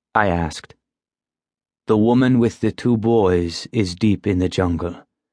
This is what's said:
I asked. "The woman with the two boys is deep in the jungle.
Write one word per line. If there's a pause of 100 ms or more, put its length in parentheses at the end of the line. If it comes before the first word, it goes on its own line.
(120)
I
asked. (1120)
"The
woman
with
the
two
boys
is
deep
in
the (100)
jungle. (360)